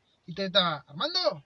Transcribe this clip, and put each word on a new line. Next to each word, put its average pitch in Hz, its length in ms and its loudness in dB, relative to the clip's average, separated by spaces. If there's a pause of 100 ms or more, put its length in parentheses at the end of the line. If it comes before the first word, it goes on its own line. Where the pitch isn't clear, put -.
(260)
y 165 80 -12
te 196 120 -2
estaba, 180 420 2
"Armando", 269 580 -2